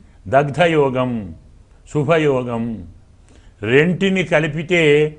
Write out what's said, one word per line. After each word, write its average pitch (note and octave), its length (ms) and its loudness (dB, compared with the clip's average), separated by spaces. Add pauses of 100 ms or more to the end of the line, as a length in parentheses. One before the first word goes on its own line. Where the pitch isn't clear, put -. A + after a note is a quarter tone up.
(280)
దగ్ధ C#3 340 2
యోగం, B2+ 720 0 (600)
శుభయోగం, B2 920 -2 (760)
రెంటిని E3+ 600 2
కలిపితే D3+ 960 0